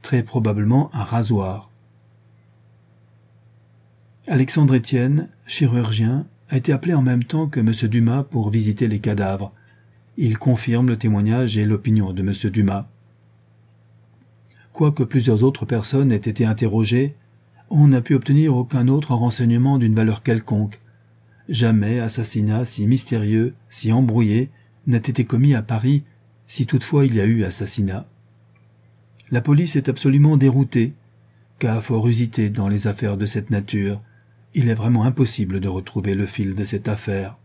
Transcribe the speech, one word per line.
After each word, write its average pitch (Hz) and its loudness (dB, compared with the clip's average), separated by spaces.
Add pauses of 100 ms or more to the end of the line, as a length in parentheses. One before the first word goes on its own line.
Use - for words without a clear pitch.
très 123 -2
probablement 110 0
un 117 -4
rasoir. 101 -4 (2500)
Alexandre 135 2
Étienne, 131 0 (180)
chirurgien, 117 0 (240)
a 139 -2
été 131 -2
appelé 165 -2
en 143 2
même 123 2
temps 156 -4
que 143 -4
monsieur 113 0
Dumas 117 2
pour 113 -4
visiter 107 0
les 107 -2
cadavres. 98 -4 (640)
Il 113 0
confirme 120 0
le 117 0
témoignage 110 0
et 107 0
l'opinion 107 0
de 92 -6
monsieur 98 -2
Dumas. 98 0 (1900)
Quoique 147 0
plusieurs 117 2
autres 135 0
personnes 123 0
aient 107 2
été 107 -2
interrogées, 113 0 (540)
on 147 6
n'a 131 4
pu 131 -2
obtenir 143 2
aucun 123 0
autre 135 0
renseignement 120 2
d'une 113 2
valeur 110 0
quelconque. 107 -2 (680)
Jamais 113 2
assassinat 110 -2
si 107 -4
mystérieux, 113 0 (140)
si - -4
embrouillé, 117 2 (360)
n'a 120 2
été 120 -2
commis 135 2
à 117 -2
Paris, 120 0 (440)
si - -4
toutefois 143 0
il 120 0
y 107 2
a 98 0
eu 110 2
assassinat. 92 -6 (1200)
La 123 0
police 147 2
est 139 0
absolument 143 4
déroutée, 135 2 (680)
cas 113 0
fort 113 -2
usité 113 0
dans 104 -2
les 101 0
affaires 101 -2
de 101 -2
cette 104 -4
nature. 101 -2 (500)
Il 120 2
est 113 2
vraiment 110 2
impossible 113 0
de 98 -4
retrouver 95 -4
le 98 -2
fil 98 -4
de 101 -4
cette 101 -6
affaire. 101 -6